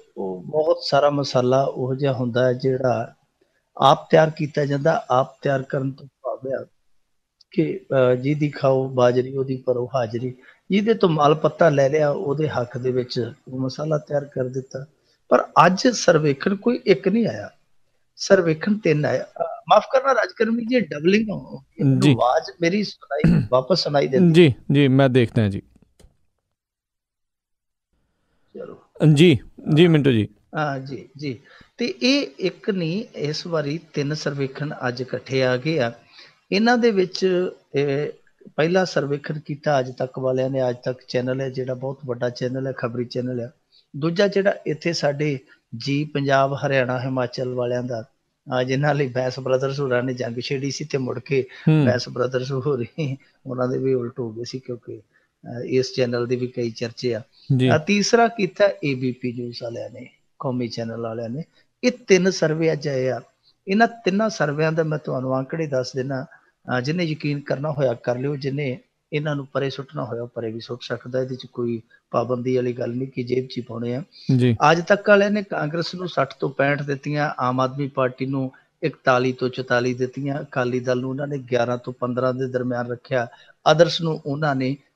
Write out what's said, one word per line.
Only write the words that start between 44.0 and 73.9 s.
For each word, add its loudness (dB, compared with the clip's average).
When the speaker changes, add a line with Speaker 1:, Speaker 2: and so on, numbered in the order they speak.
Speaker 1:
ਜਿਹੜਾ 2
ਇੱਥੇ -4
ਸਾਡੇ -2
ਜੀ -2
ਪੰਜਾਬ, 2
ਹਰਿਆਣਾ, 0
ਹਿਮਾਚਲ -4
ਵਾਲਿਆਂ -2
ਦਾ, -8
ਅਹ, -4
ਜਿਨ੍ਹਾਂ 0
ਲਈ 0
ਬੈਂਸ -4
ਬ੍ਰਦਰਜ਼ -2
ਹੋਰਾਂ 0
ਨੇ -4
ਜੰਗ -6
ਛੇੜੀ -4
ਸੀ -10
ਤੇ -4
ਮੁੜ -4
ਕੇ -2
Speaker 2:
ਹੂੰ। 6
Speaker 1:
ਬੈਂਸ 2
ਬ੍ਰਦਰਜ਼ -4
ਹੋਰੀ -4
ਉਹਨਾਂ -4
ਦੇ -4
ਵੀ 0
ਉਲਟ -4
ਹੋ -6
ਗਏ -10
ਸੀ -10
ਕਿਉਂਕਿ, -14
ਅਹ, -16
ਇਸ 0
ਚੈਨਲ 0
ਦੇ 0
ਵੀ -4
ਕਈ -6
ਚਰਚੇ -6
ਆ। -6
Speaker 2:
ਜੀ। 4
Speaker 1:
ਅਹ, 6
ਤੀਸਰਾ 4
ਕੀਤਾ 0
ਏ 0
ਬੀ -2
ਪੀ -8
ਨਿਊਜ਼ -10
ਵਾਲਿਆਂ -8
ਨੇ, -18
ਕੌਮੀ -4
ਚੈਨਲ -8
ਵਾਲਿਆਂ -6
ਨੇ। -8
ਇਹ 4
ਤਿੰਨ 2
ਸਰਵੇ 0
ਅੱਜ -4
ਆਏ -2
ਆ। -2
ਇਹਨਾਂ 4
ਤਿੰਨਾਂ -2
ਸਰਵਿਆਂ 0
ਦਾ 0
ਮੈਂ -2
ਤੁਹਾਨੂੰ -4
ਅੰਕੜੇ -4
ਦੱਸ -2
ਦਿੰਦਾ। -6
ਅਹ, -6
ਜਿਹਨੇ -2
ਯਕੀਨ -4
ਕਰਨਾ -6
ਹੋਇਆ 0
ਕਰ -4
ਲਿਓ, -4
ਜਿਹਨੇ -6
ਇਹਨਾਂ -2
ਨੂੰ -8
ਪਰੇ -2
ਸੁੱਟਣਾ -10
ਹੋਇਆ -8
ਉਹ -8
ਪਰੇ -6
ਵੀ -10
ਸੁੱਟ -12
ਸਕਦਾ। -6
ਇਹਦੇ -6
'ਚ -16
ਕੋਈ -6
ਪਾਬੰਦੀ -2
ਵਾਲੀ -2
ਗੱਲ -6
ਨਹੀਂ -4
ਕਿ -8
ਜੇਬ -2
'ਚ -12
ਹੀ -8
ਪਾਉਣੇ -6